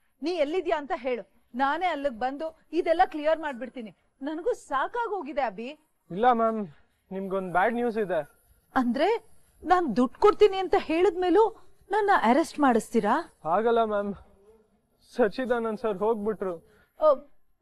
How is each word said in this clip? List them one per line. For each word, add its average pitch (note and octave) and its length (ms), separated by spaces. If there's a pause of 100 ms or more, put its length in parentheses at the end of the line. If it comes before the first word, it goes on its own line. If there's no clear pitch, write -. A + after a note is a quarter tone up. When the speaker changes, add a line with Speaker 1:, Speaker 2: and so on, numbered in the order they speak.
(260)
Speaker 1:
ನೀ E4+ 60 (120)
ಎಲ್ಲಿದ್ಯಾ D#4+ 380
ಅಂತ C#4+ 120 (120)
ಹೇಳು, A#3+ 180 (380)
ನಾನೇ D#4 340
ಅಲ್ಲಿಗ್ C#4 300
ಬಂದು C#4+ 220 (320)
ಇದೆಲ್ಲ E4+ 240 (100)
ಕ್ಲಿಯರ್ D#4 320
ಮಾಡ್ಬಿಡ್ತೀನಿ. A#3+ 460 (360)
ನನಗೂ D#4+ 240 (160)
ಸಾಕಾಗ್ F#4+ 500
ಹೋಗಿದೆ C#4 340
ಅಭಿ. A3+ 180 (460)
Speaker 2:
ಇಲ್ಲ A3 100 (160)
ಮ್ಯಾಮ್, A3+ 180 (560)
ನಿಮ್ಗೊಂದ್ F#3+ 400
ಬ್ಯಾಡ್ A3 240
ನ್ಯೂಸ್ A#3 260
ಇದೆ. E3+ 160 (540)
Speaker 1:
ಅಂದ್ರೆ C4 320 (640)
ನಾನ್ F4+ 160 (100)
ದುಡ್ಡು B3 260
ಕೊಡ್ತೀನಿ G#4 400
ಅಂತ F#4 120 (140)
ಹೇಳಿದ್ಮೇಲೂ F4+ 540 (500)
ನನ್ನ G4+ 180 (180)
ಅರೆಸ್ಟ್ D4 360
ಮಾಡಿಸ್ತೀರಾ? A3+ 500 (400)
Speaker 2:
ಆಗಲ್ಲ A#3 280 (100)
ಮ್ಯಾಮ್, G3+ 180 (1040)
ಸಚ್ಚಿದಾನಂದ್ A3+ 680
ಸರ್ G#3 200
ಹೋಗ್ಬಿಟ್ರು. G#3 500 (520)
Speaker 1:
ಆ, - 20 (540)